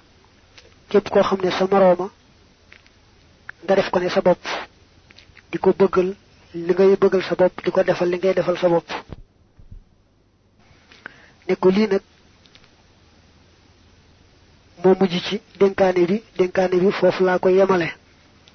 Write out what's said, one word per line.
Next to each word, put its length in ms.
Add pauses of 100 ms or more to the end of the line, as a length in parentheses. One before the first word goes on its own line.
(880)
Képp 200
koo 140
xam 200
ne 80
sa 180
morooma, 400 (1500)
nga 120
def 140
ko 100
ne 100
sa 120
bopp. 200 (1120)
di 80
ko 160
bëggal 320 (440)
li 200
ngay 240
bëggal 260
sa 120
bopp, 280
di 80
ko 120
defal 260
li 80
ngay 160
defal 240
sa 120
bopp. 200 (2500)
Ne 80
ko 140
lii 180
nag 140 (2750)
moo 160
mujj 160 (120)
ci 140 (180)
dénkaane 500
bi, 80 (200)
dénkaane 440
bi 100
foofu 320
laa 160
koy 180
yemale. 320 (640)